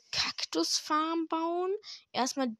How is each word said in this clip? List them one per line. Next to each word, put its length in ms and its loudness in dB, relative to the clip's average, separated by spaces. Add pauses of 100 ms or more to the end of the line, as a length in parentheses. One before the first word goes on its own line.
(120)
Kaktusfarm 1160 0
bauen. 440 0 (380)
Erstmal 380 0 (100)